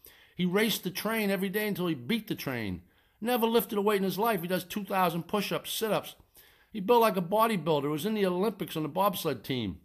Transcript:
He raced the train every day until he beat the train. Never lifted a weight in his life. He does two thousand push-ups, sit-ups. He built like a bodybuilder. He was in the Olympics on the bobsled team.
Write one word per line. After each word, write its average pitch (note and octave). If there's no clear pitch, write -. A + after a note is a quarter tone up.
He F3+
raced G3
the F#3
train G#3+
every G3
day G#3+
until F3+
he E3
beat C#3+
the E3
train. G#2+
Never A#3
lifted A3+
a G3+
weight G#3
in F#3+
his F3+
life. G#3+
He E3+
does F3+
two G3+
thousand F3+
push-ups, G3
sit-ups. G3
He A3
built A#3
like A3
a F#3+
bodybuilder. E3+
He C#3
was D3+
in A3
the G#3
Olympics F#3
on D#3
the D3
bobsled E3+
team. A2